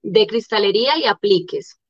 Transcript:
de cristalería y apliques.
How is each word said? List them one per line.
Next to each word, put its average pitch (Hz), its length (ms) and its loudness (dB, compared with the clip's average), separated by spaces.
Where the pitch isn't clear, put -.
de 208 240 2
cristalería 214 720 -2
y 320 80 -4
apliques. - 720 -2